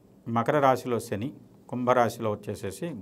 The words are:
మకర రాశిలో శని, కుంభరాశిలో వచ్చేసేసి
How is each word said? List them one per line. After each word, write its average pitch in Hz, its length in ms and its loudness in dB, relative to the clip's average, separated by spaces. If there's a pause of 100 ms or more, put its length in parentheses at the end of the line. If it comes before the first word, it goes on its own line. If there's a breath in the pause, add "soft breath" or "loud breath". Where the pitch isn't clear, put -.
(380)
మకర 117 300 2
రాశిలో 123 400 2
శని, 107 240 -6 (380)
కుంభరాశిలో 120 680 2
వచ్చేసేసి 101 520 -8 (140)